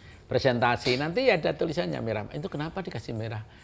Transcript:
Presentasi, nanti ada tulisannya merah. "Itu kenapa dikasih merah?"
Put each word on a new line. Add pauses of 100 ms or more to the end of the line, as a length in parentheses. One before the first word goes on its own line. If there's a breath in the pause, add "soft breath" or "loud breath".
(260 soft breath)
Presentasi,
nanti
ada
tulisannya
merah.
"Itu
kenapa
dikasih
merah?" (220 soft breath)